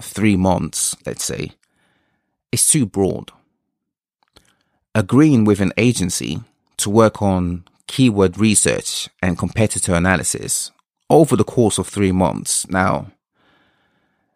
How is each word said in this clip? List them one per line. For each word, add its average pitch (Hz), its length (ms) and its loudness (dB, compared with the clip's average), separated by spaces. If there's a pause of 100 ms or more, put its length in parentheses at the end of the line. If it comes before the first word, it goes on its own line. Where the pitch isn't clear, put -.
three 101 360 0
months, 90 680 -2
let's - 200 -8
say, - 280 -8 (1000)
is - 140 0
too 139 200 2
broad. 92 460 -4 (1600)
Agreeing 117 500 4
with 104 160 2
an 92 160 0
agency 95 640 -2 (380)
to - 100 -4
work 107 320 4
on 90 440 -2 (220)
keyword 98 520 2
research - 680 0 (140)
and 90 160 -2
competitor 98 560 -2
analysis - 760 -2 (400)
over 147 260 6
the - 80 2
course 110 340 0
of 90 80 -4
three 98 260 0
months, 87 560 -2
now, 95 420 -2 (1300)